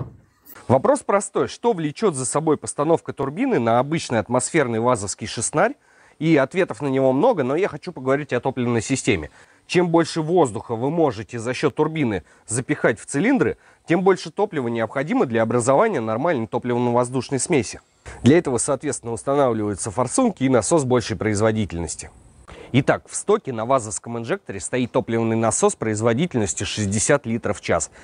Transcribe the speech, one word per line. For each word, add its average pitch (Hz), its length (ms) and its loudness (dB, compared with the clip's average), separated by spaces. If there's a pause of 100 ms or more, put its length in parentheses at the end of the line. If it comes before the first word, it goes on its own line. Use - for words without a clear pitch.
(680)
Вопрос 214 320 4
простой. 196 480 -2
Что - 240 -2
влечет 165 420 -2
за 131 120 -4
собой 151 320 0
постановка 147 560 -2
турбины 170 440 -2
на 117 220 4
обычный 139 400 -2
атмосферный 120 640 0
вазовский 110 460 -2
шестнарь? 175 480 -2 (440)
И 160 160 2
ответов 143 460 0
на 147 60 -4
него 131 260 2
много, 175 300 2
но 131 120 0
я 190 140 0
хочу 160 240 -14
поговорить 135 400 -2
о 120 80 0
топливной 120 400 0
системе. 101 480 -2 (360)
Чем 180 240 2
больше 165 320 2
воздуха 143 540 0
вы 123 140 -2
можете 120 500 -2
за 120 140 -6
счет 143 200 -2
турбины 151 500 -2 (240)
запихать 131 520 -2
в - 60 -20
цилиндры, 175 520 0 (300)
тем 175 160 2
больше 185 260 2
топлива 165 380 -4
необходимо 139 580 -2
для 113 160 0
образования 127 600 2
нормальной 113 460 -2
топливно-воздушной 123 920 0
смеси. - 400 -2 (420)
Для 143 160 6
этого, 135 220 0
соответственно, 131 540 -4
устанавливаются 113 760 0
форсунки 131 540 0
и 131 60 4
насос 131 360 4
большей 120 320 0
производительности. 104 920 -2 (600)
Итак, 127 380 2
в - 60 -12
стоке 202 360 0
на 110 140 -4
вазовском 117 540 -2
инжекторе 117 400 -6
стоит 127 320 -4
топливный 113 440 0
насос 113 400 2
производительностью 110 920 0
шестьдесят 107 580 0
литров 113 340 -4
в - 20 -20
час. 87 280 -2 (140)